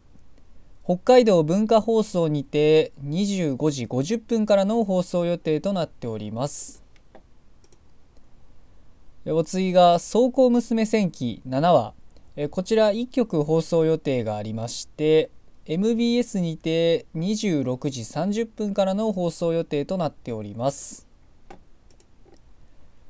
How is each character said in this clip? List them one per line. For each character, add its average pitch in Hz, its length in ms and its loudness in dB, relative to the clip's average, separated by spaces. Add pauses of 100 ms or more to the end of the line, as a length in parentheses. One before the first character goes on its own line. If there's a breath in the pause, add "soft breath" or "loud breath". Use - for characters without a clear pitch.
(840)
北 180 140 -2
海 247 300 6
道 180 160 6
文 185 240 0
化 220 160 4
放 220 200 0
送 175 260 0
に 147 160 -2
て 156 480 2 (100)
二 160 240 -4
十 180 280 -2
五 147 160 0
時 135 140 -4
五 123 180 -4
十 185 140 -4
分 220 300 -2
か 208 100 4
ら 196 80 4
の 226 200 0
放 185 180 0
送 175 240 -2
予 175 100 -2
定 156 240 -2
と 196 140 -4
な 180 80 -2
っ 151 40 -4
て - 200 -12
お 113 100 -6
り 107 160 -8
ま 123 160 -6
す。 - 340 -8 (2500)
お 165 180 0
次 185 300 -2
が 175 240 8
走 247 340 2
行 262 160 4
娘 233 380 0
戦 214 240 0
記 - 340 -6
七 147 300 2
話。 110 180 2 (440)
え、 147 120 -4
こ 190 140 -6
ち 220 120 -2
ら 220 160 4
一 226 180 -4
局 175 360 0
放 160 160 2
送 160 240 2
予 160 140 2
定 131 260 -2
が 107 120 -4
あ 104 60 -6
り 110 120 -8
ま 113 120 -6
し - 220 -10
て、 156 420 2 (340)
エ 160 140 -4
ム 220 160 0
ビ 233 220 0
ー - 20 2
エ 247 60 2
ス 202 160 -4
に 165 160 -4
て 165 580 0
二 185 220 -2
十 190 260 0
六 127 260 -4
時 123 160 -8
三 180 280 -4
十 226 140 -4
分 208 280 -6
か 196 100 2
ら 190 100 -2
の 220 180 -2
放 180 180 -2
送 165 220 -2
予 165 100 -2
定 147 220 -4
と 185 120 -6
な 165 120 -2
っ - 40 -8
て - 200 -12
お 110 100 -8
り 104 140 -12
ま 127 160 -2
す。 - 340 -8 (2000)